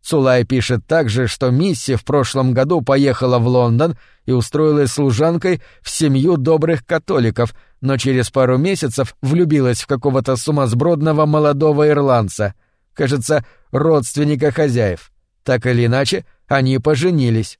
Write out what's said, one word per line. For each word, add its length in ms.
Цулай 420
пишет 420
также, 400
что 240
Мисси 460
в 100
прошлом 480
году 280
поехала 580
в 80
Лондон 500
и 40
устроилась 600
служанкой 720
в 80
семью 480
добрых 480
католиков, 720
но 160
через 320
пару 300
месяцев 640
влюбилась 580
в 60
какого-то 480
сумасбродного 920
молодого 640
ирландца, 640
кажется, 500
родственника 800
хозяев. 600
Так 220
или 220
иначе, 380
они 300
поженились. 840